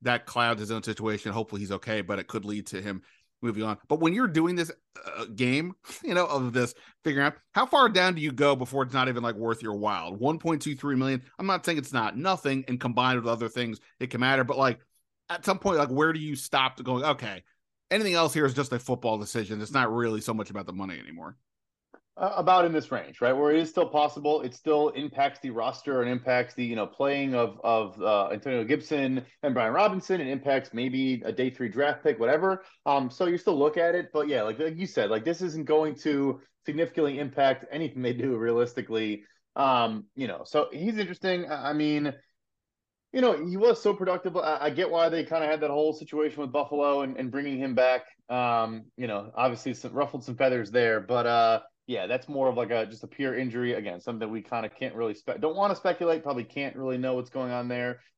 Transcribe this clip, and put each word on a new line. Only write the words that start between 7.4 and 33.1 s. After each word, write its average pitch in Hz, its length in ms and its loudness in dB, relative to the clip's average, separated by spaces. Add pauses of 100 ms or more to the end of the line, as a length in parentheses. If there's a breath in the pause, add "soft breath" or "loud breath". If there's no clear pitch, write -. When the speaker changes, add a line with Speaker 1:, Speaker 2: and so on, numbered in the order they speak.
Speaker 1:
how 240 120 2
far 254 240 6
down 185 240 4
do 160 80 -4
you 151 100 -2
go 143 240 6
before 131 280 -2
it's 127 100 -4
not 131 160 2
even, 120 140 -2
like, 117 120 -2
worth 113 280 -2
your 110 100 -4
while? 98 420 -2
One 143 220 0
point 160 240 -2
two 147 140 -4
three 139 200 -2
million. 131 280 0 (160 loud breath)
I'm 190 80 -4
not 185 180 0
saying 165 140 0
it's 131 140 -10
not 110 220 0
nothing, 143 520 0
and 123 120 -4
combined 127 400 2
with 117 80 -2
other 117 220 0
things, 117 300 -6 (200 soft breath)
it 127 120 -6
can 147 100 -2
matter. 135 220 4
But, 127 160 -2
like, 131 200 2 (500)
at 170 160 -6
some 190 120 2
point, 175 220 2
like, 143 100 2
where 151 240 2
do 160 60 -4
you 151 160 -6
stop 131 420 -2
to 131 60 -12
go, 127 200 -2
"Okay, 117 380 -2 (480)
anything 202 240 0
else 165 220 2
here 151 100 4
is 127 80 2
just 131 200 -2
a 120 40 -2
football 120 400 -2
decision. 104 460 -6
It's 107 80 -12
not 127 200 2
really 113 300 0
so 117 120 -4
much 107 180 -6
about 98 160 -8
the 92 60 -12
money 92 260 -8
anymore." 82 380 -16 (800)
Speaker 2:
Uh, 196 200 -2
about 180 300 6
in 170 80 2
this 151 180 -2
range, 90 300 -6
right? 123 120 4
Where 147 180 4
it 160 80 6
is 160 100 0
still 170 180 2
possible, 147 540 2
it 120 140 -8
still 151 340 4
impacts 139 500 -2
the 131 120 -8
roster 127 500 -2
and 120 80 0
impacts 123 460 0
the, 123 100 -4
you 117 100 -4
know, 104 120 -2
playing 139 480 0
of, 117 280 0
of, 107 380 0
uh, 101 300 4
Antonio 120 320 -2
Gibson 135 600 0 (200 loud breath)
and 139 100 2
Brian 117 180 2
Robinson. 185 480 2
It 139 80 -4
impacts 135 460 -2
maybe 131 520 -2
a 113 60 -2
day 127 200 -2
three 123 180 -6
draft 139 320 0
pick, 131 180 0
whatever. 165 440 2 (240 loud breath)
Um, 139 240 2